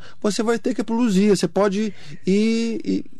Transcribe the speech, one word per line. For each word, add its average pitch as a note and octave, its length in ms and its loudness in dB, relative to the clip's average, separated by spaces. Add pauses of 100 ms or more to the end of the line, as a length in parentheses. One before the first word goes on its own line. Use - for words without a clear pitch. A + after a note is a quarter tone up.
(220)
você G#3+ 220 0
vai A#3 160 0
ter - 160 -2
que C4+ 60 -2
ir - 20 -6
pro A3+ 100 -4
Luzia. G#3 420 4
Você F#3 120 2
pode G#3 460 0 (340)
ir, A3+ 580 2
ir - 200 -2 (140)